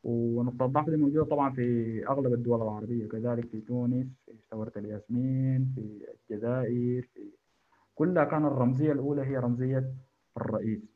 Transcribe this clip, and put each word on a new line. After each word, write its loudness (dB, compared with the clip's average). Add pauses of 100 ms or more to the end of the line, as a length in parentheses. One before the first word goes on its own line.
ونقطة 0
الضعف 2
دي 2
موجودة 4
طبعا 2
في 0
أغلب 2
الدول 2
العربية، -4
كذلك -2
في -8
تونس، -2 (200)
في -20 (180)
ثورة -6
الياسمين، 0
في -10 (260)
الجزائر، 0 (120)
في -20 (760)
كلها 4
كان 2
الرمزية 4
الأولى 0
هي -2
رمزية 0 (440)
الرئيس. -2 (160)